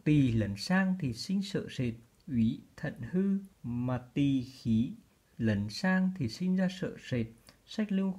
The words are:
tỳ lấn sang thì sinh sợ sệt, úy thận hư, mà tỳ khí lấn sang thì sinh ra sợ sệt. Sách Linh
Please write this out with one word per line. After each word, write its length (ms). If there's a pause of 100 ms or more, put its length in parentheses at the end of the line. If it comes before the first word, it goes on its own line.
tỳ 280
lấn 260
sang 420
thì 140
sinh 300
sợ 260
sệt, 240 (340)
úy 320 (180)
thận 160 (180)
hư, 260 (260)
mà 340 (160)
tỳ 300
khí 480 (460)
lấn 320
sang 480
thì 120
sinh 260
ra 120 (120)
sợ 160 (140)
sệt. 160 (400)
Sách 260
Linh 280